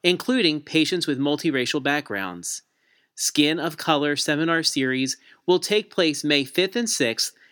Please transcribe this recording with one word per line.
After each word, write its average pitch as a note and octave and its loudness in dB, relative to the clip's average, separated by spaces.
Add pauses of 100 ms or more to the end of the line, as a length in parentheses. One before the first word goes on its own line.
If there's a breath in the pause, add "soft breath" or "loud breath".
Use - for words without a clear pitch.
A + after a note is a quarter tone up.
including F3+ 2
patients D#3+ 0
with C#3 -2
multiracial C#3+ 0
backgrounds. G2 -4 (540)
Skin D3+ 2
of D#3 -4
Color D3 0
Seminar D#3+ 0
Series C3 -2 (280 soft breath)
will F3+ 4
take G#3 -2
place D#3 0
May D3 2
fifth F#3+ -2
and A#3 -2
sixth - -2 (180 soft breath)